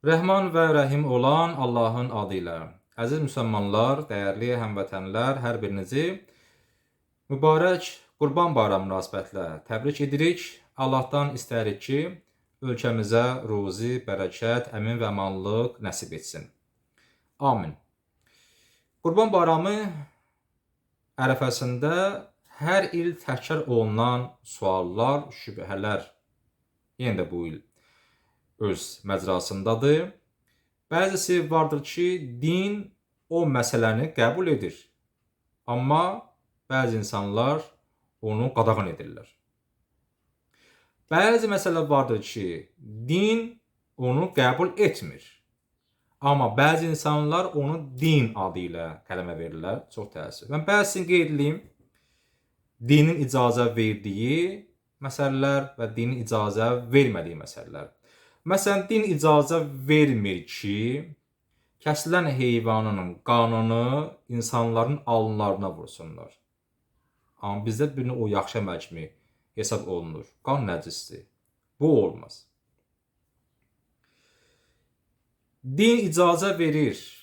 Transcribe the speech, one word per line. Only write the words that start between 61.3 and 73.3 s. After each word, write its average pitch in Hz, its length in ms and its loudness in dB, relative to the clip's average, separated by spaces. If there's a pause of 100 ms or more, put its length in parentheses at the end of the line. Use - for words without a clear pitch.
kəsilən 160 480 0
heyvanın 110 920 0
qanını 117 880 2 (160)
insanların 117 760 0
alınlarına 107 680 0
vursunlar. 80 580 -18 (1080)
Amma 104 240 -6
bizdə 117 260 -2
birini 123 240 -6
o 110 160 -2
yaxşı 98 300 -2
əməl 90 180 -6
kimi 80 300 -14 (480)
hesab 110 300 -4
olunur. 82 440 -8 (160)
Qan 139 160 -2
nəcisdir. 85 640 -8 (520)
Bu 156 120 4 (140)
olmaz. - 400 -10 (3250)